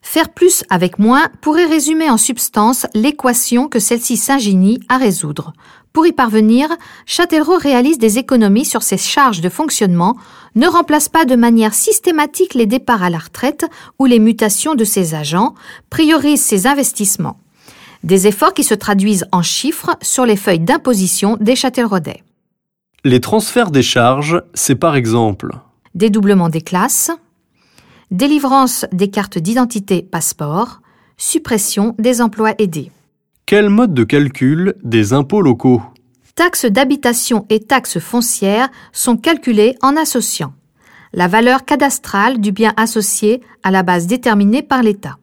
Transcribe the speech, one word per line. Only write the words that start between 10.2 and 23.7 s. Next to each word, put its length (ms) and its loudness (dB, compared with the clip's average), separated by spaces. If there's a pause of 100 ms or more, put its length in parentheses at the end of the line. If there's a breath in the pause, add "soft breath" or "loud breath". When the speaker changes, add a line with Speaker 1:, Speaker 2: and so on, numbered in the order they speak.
Speaker 1:
ne 140 4
remplace 400 0
pas 160 2
de 100 2
manière 400 4
systématique 800 -2
les 120 2
départs 360 0
à 80 0
la 80 -4
retraite 480 -6 (320 loud breath)
ou 60 0
les 160 4
mutations 560 0
de 80 0
ses 320 -4
agents, 380 -2 (360 loud breath)
priorise 540 2
ses 240 0
investissements. 720 -4 (640 loud breath)
Des 240 4
efforts 260 2
qui 80 -2
se 120 0
traduisent 580 0
en 100 0
chiffres 580 -4
sur 240 -2
les 120 2
feuilles 240 0
d'imposition 800 0
des 160 2
Châtelleraudais. 680 -4 (840)
Speaker 2:
Les 160 4
transferts 500 0